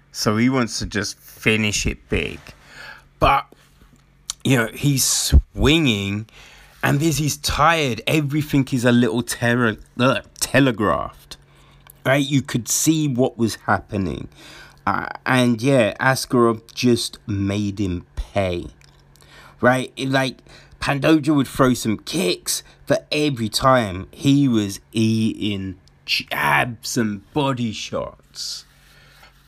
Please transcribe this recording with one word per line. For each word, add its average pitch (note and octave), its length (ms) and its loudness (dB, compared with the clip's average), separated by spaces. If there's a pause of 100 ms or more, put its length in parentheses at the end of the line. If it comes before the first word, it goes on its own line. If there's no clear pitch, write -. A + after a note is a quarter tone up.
(120)
So G#2+ 240 -2
he A#2 120 2
wants B2+ 300 -2
to G2+ 80 -6
just G2+ 320 -6
finish G#2+ 640 -2
it - 240 -6
big. D#2+ 300 -6 (800)
But, C#3 280 2 (960)
you C3 120 2
know, A#2 120 0
he's C#3 340 0
swinging, A2 1300 2 (560)
and C#3 160 2
because D#3 160 2
he's D3 220 -2
tired, D3+ 680 0
everything C#3+ 640 0
is B2 140 -2
a B2 80 6
little A#2+ 300 2
tele-, A#2+ 560 0 (200)
uh, B2 220 2 (180)
telegraphed, G#2+ 1000 0 (680)
right? C#3 200 2
You C#3 160 0
could - 280 -6
see D#3 400 0
what B2+ 280 0
was A2 200 -2
happening. G2 720 -4 (580)
Uh, F#2+ 220 -2 (180)
and, A#2+ 340 2
yeah, B2 340 2
Askarov A#2+ 800 0
just - 540 0
made G2+ 540 -4
him F#2 340 -4
pay, F2+ 520 -4 (920)
right? B2 360 2
It, C3+ 120 -4
like, C3+ 300 -2 (420)
Pantoja D3 540 2
would C3+ 140 2
throw B2+ 260 2
some A2 240 -2
kicks, - 640 -4 (240)
but - 240 0
every C#3+ 380 -2
time A2 640 0
he C#3 340 2
was G#2 320 0 (140)
eating G#2 840 -2 (280)
jabs C#3 920 -2
and G#2+ 360 -4
body B2+ 400 -2
shots. - 920 -10 (840)